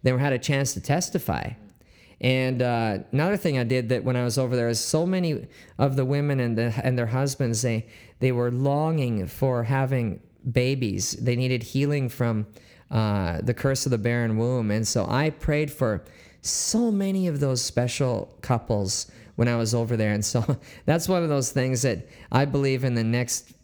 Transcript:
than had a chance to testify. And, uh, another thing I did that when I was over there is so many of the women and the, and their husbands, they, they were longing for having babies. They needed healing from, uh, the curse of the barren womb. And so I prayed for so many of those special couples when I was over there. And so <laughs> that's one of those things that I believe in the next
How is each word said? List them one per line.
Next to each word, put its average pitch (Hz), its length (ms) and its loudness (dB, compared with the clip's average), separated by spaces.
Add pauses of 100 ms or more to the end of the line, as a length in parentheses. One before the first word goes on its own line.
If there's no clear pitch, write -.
than 127 160 2
had 139 140 2
a 123 60 0
chance 139 360 0
to 92 60 -8
testify. 156 680 -2 (720)
And, 127 400 2
uh, 113 380 0 (120)
another 175 260 2
thing 151 200 0
I 127 60 2
did 120 260 0
that 120 140 0
when 127 120 0
I 123 80 0
was 120 140 0
over 127 180 0
there 117 140 2
is 113 100 0
so 160 260 0
many 175 420 -2 (300)
of 139 180 2
the 135 100 2
women 143 340 0
and 117 180 0
the, 117 160 0 (100)
and 127 140 2
their 117 100 0
husbands, 127 540 0
they, 113 260 -2 (320)
they 131 120 4
were 120 200 0
longing 139 760 0
for 127 360 0
having 131 580 0 (300)
babies. 123 600 0
They 120 220 0
needed 127 280 0
healing 139 460 0
from, 113 380 -2 (420)
uh, 101 520 0
the 123 120 0
curse 135 320 -2
of 139 40 0
the 123 80 2
barren 117 400 0
womb. 117 340 0
And 107 160 0
so 101 220 0
I 143 220 0
prayed 151 400 -2
for 113 340 -2 (360)
so - 500 0
many 190 360 0
of 147 120 -2
those 131 240 0
special 123 760 -2
couples 107 680 -2 (240)
when 120 120 2
I 120 80 2
was 113 200 0
over 117 220 0
there. 107 160 2
And 107 100 0
so 123 340 0 (140)
<laughs> - 140 -14
that's 165 240 2
one 180 140 2
of 160 60 0
those 139 220 0
things 131 300 0
that 120 260 -2 (240)
I 139 140 4
believe 135 380 0
in 127 100 0
the 117 100 2
next 120 500 -2 (100)